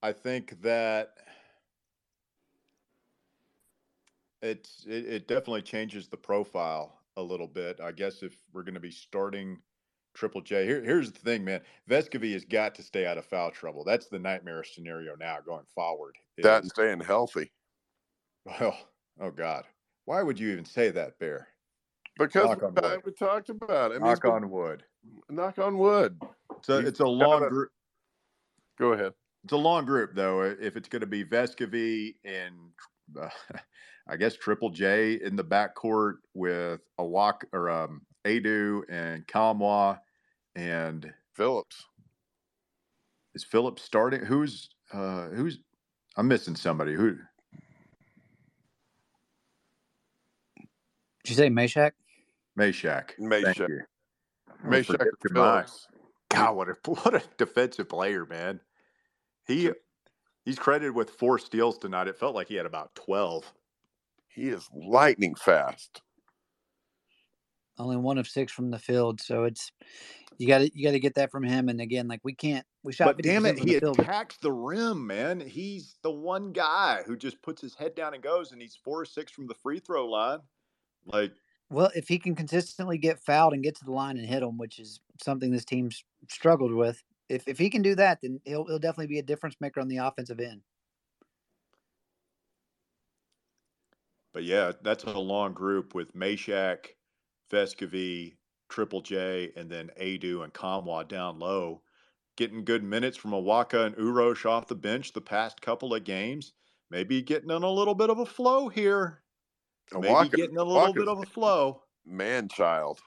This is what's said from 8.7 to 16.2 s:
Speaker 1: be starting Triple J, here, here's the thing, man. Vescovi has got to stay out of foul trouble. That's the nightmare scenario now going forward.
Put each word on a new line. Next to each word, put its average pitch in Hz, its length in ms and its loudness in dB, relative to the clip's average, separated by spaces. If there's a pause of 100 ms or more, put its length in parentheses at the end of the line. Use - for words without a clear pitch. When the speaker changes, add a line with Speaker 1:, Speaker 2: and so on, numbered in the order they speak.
Speaker 1:
be 85 120 -14
starting 98 680 -8 (560)
Triple 98 280 -6
J, 95 240 0
here, 127 180 -2
here's 127 280 0
the - 80 -20
thing, 113 260 -2
man. 95 160 -4 (280)
Vescovi 113 440 0
has 95 100 -6
got 107 320 -2
to 107 80 -20
stay 92 220 -4
out 87 120 -2
of 80 80 -12
foul 87 260 -4
trouble. 76 340 -12
That's 120 220 0
the 98 120 -10
nightmare 90 440 -8
scenario 82 520 -12
now 80 300 -10
going 80 280 -12
forward. 78 440 -8 (240)